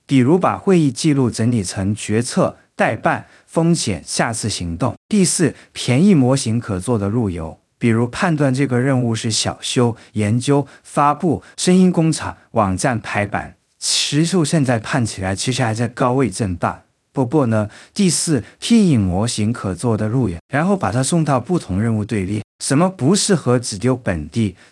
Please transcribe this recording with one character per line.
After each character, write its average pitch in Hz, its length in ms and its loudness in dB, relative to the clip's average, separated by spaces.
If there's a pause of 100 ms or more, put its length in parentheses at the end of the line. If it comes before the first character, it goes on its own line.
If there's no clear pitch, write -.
比 135 120 2
如 139 200 4
把 123 180 0
会 180 220 2
议 143 140 2
记 151 200 0
录 135 160 2
整 113 220 -2
理 113 140 0
成 98 280 -2
决 107 300 -2
策、 139 340 -2 (200)
代 151 180 0
办、 120 320 -2 (220)
风 165 260 2
险、 90 320 -2
下 131 260 -2
次 110 160 -6
行 85 280 -6
动。 110 180 -2 (140)
第 202 160 4
四， 151 320 0 (160)
便 127 320 2
宜 202 100 6
模 135 220 4
型 117 240 -2
可 98 180 -4
做 117 180 -2
的 98 120 -2
路 110 200 -2
由， 80 300 -8 (200)
比 120 100 0
如 117 180 2
判 160 300 -2
断 139 180 2
这 139 100 0
个 127 140 0
任 131 240 0
务 117 100 0
是 113 160 -4
小 107 320 -4
修、 120 360 0 (160)
研 107 260 0
究、 139 260 0 (200)
发 147 280 0
布、 147 300 -2 (140)
声 180 180 2
音 185 160 6
工 165 220 2
厂、 92 240 -8 (160)
网 98 240 0
站 117 240 -2
排 104 260 -4
版， 80 300 -8 (240)
其 - 440 0
实 170 200 0
现 147 200 0
在 120 140 2
看 123 260 -2
起 - 160 -6
来 95 140 -2
其 131 160 -4
实 127 140 0
还 110 100 -2
在 117 140 -2
高 123 240 0
位 127 180 0
震 92 240 -4
荡。 98 280 -4 (300)
不 135 120 0
过 131 220 2
呢， 107 240 0 (240)
第 190 160 2
四， 139 340 -2 (160)
吸 214 300 4
引 123 100 4
模 95 260 0
型 110 240 -2
可 101 240 -4
做 110 220 0
的 107 100 -2
路 113 220 0
由， 85 80 -6 (120)
然 147 180 0
后 202 100 2
把 101 160 -2
它 127 100 0
送 160 220 0
到 135 160 0
不 175 180 -2
同 92 220 -4
任 113 160 0
务 104 80 -2
队 101 200 -4
列。 104 180 -4 (200)
什 139 140 0
么 180 120 4
不 175 260 0
适 202 200 2
合 123 240 2
只 117 200 -8
丢 127 180 0
本 82 320 -4
地？ 104 280 -2 (160)